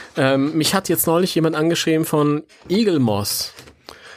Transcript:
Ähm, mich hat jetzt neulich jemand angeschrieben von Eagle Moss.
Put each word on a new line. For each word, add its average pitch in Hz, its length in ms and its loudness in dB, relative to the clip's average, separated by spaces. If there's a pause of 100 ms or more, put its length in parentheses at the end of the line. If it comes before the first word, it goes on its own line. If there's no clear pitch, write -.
(160)
Ähm, 139 400 2
mich 151 180 0
hat 190 140 -2
jetzt - 180 0
neulich 175 280 0
jemand 160 220 0
angeschrieben 160 480 0
von 147 380 0 (260)
Eagle 190 300 2
Moss. 107 540 -2 (640)